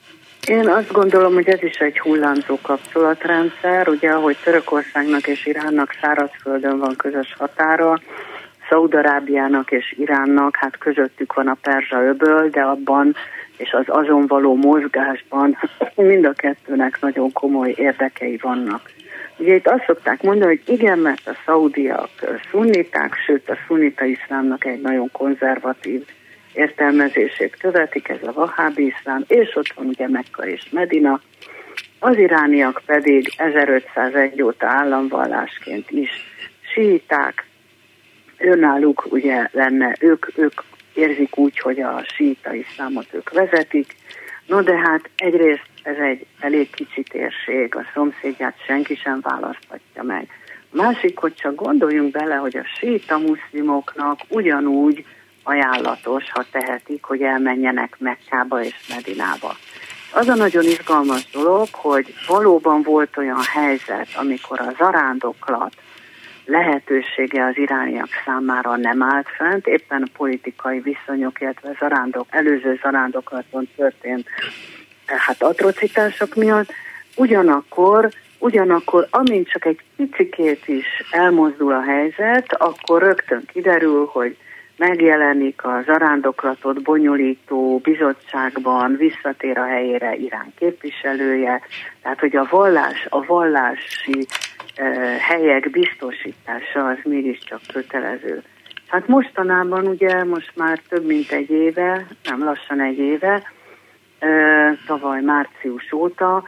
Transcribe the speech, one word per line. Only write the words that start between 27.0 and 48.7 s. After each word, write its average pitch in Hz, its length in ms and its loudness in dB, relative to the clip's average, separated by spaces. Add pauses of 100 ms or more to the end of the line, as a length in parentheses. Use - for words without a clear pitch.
követik, 175 520 -2
ez - 140 -8
a 120 100 -8
vahábi 151 540 0
iszlám, 135 400 -4
és 226 300 4
ott 151 160 -4
van - 140 -8
ugye 131 220 -4
Mekka 127 380 -4
és 90 240 -10
Medina. 156 500 2 (800)
Az 247 180 4
irániak 147 720 4
pedig 143 500 4
ezerötszázegy 139 1080 0
óta 120 240 0
államvallásként 135 1200 -2
is - 200 -4 (600)
síiták, 160 760 0 (920)
önálluk 151 720 4
ugye 127 420 0
lenne, 131 460 2
ők, 160 400 2
ők 151 220 0 (340)
érzik 147 420 0
úgy, 143 220 2
hogy 131 220 -4
a 127 240 -6 (120)
síita 139 380 -2
iszlámot 131 560 -10
ők - 200 -10
vezetik. 160 640 0 (520)
No 196 160 2
de 175 140 4
hát 165 400 0
egyrészt 165 540 2 (120)
ez 147 140 -8
egy 135 300 -4 (140)
elég 143 300 0
kicsi - 320 -10
térség, - 720 -6
a - 200 -10
szomszédját 139 600 -4 (120)
senki 143 280 -2